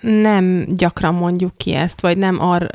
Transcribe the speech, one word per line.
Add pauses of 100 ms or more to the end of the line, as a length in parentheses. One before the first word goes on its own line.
nem
gyakran
mondjuk
ki
ezt,
vagy
nem
ar-,